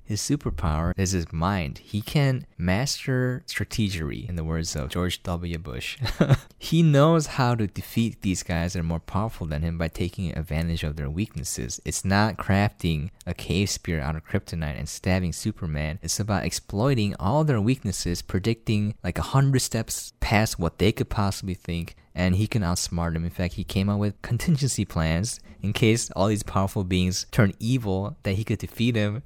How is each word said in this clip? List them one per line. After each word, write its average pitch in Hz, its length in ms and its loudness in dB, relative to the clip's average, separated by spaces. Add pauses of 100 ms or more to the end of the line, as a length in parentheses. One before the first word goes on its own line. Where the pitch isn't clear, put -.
his 107 160 -4
superpower 87 760 0
is 95 160 2
his 87 200 -2
mind. 85 460 0
He - 220 -6
can 135 460 0 (100)
master 127 920 0
strategery, 82 800 -2
in 87 80 -4
the 80 80 -2
words 80 320 -2
of 69 140 -4
George 87 320 -2
W. 87 360 -4
Bush. 64 400 -8 (200)
<laughs> 139 180 6 (220)
He 165 240 2
knows 156 440 6 (120)
how 123 180 4
to 110 100 0
defeat - 560 -2
these 92 200 0
guys 87 300 0
that 90 80 -2
are - 20 -2 (120)
more 82 40 0
powerful 101 480 -4
than 76 140 -2
him 82 160 0
by 82 120 0
taking 90 480 -4
advantage 80 460 -2
of 76 140 -4
their 69 140 -4
weaknesses. 78 760 -6
It's - 220 -4
not 101 320 2
crafting 95 720 0 (160)
a 87 80 -6
cave 95 340 0
spear - 320 -4
out 76 160 -2
of 80 80 -10
kryptonite 80 540 -4
and 78 100 -6
stabbing 92 460 0
Superman. 76 680 -4
It's - 160 -4
about 101 260 0
exploiting 104 760 0
all 135 240 2
their 135 160 2
weaknesses, 98 640 0
predicting, 104 720 0 (100)
like, 87 140 -2
a 85 40 0 (120)
hundred 135 260 4
steps - 600 -4
past 107 380 2
what 82 200 -2
they 98 120 6
could - 200 0
possibly 98 440 -2
think, 85 420 -6 (180)
and 90 220 4
he 107 100 2
can 107 160 0
outsmart 85 500 0
them. 82 120 -2
In 85 60 -4
fact, 90 240 -2
he 92 100 -4
came 98 260 0
up 104 80 2
with 104 240 -2
contingency 127 640 0
plans 82 540 0 (220)
in 98 100 -2
case 113 420 4
all 95 140 2
these 107 140 0
powerful 98 420 0
beings 90 460 0
turn 101 280 4
evil, 110 640 -2
that 98 120 0
he 107 100 -2
could 113 140 -2
defeat - 360 0
him. 107 320 0